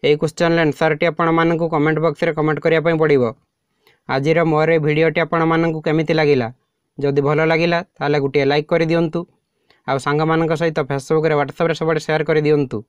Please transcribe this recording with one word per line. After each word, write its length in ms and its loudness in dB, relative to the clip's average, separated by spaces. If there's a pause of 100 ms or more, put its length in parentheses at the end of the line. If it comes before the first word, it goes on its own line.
ଏହି 120 4
କ୍ୱେଶ୍ଚନର 460 0
ଆନ୍ସରଟି 440 0
ଆପଣମାନଙ୍କୁ 640 0
କମେଣ୍ଟ 300 0
ବକ୍ସରେ 340 -2
କମେଣ୍ଟ 260 -2
କରିବା 220 2
ପାଇଁ 160 0
ପଡ଼ିବ। 260 2 (840)
ଆଜିର 340 0
ମୋର 300 2
ଏ 40 2
ଭିଡ଼ିଓଟି 420 0
ଆପଣମାନଙ୍କୁ 640 0
କେମିତି 320 0
ଲାଗିଲା? 340 2 (520)
ଯଦି 220 0
ଭଲ 240 2
ଲାଗିଲା, 360 0
ତାହେଲେ 380 -4
ଗୋଟିଏ 260 0
ଲାଇକ୍ 220 0
କରିଦିଅନ୍ତୁ। 520 0 (680)
ଆଉ 100 -2
ସାଙ୍ଗମାନଙ୍କ 560 0
ସହିତ 260 -2
Facebook-ରେ, 560 -2
WhatsApp-ରେ 380 -2
ସବୁଆଡ଼େ 280 -2
ସେୟାର 220 -2
କରିଦିଅନ୍ତୁ। 540 0 (120)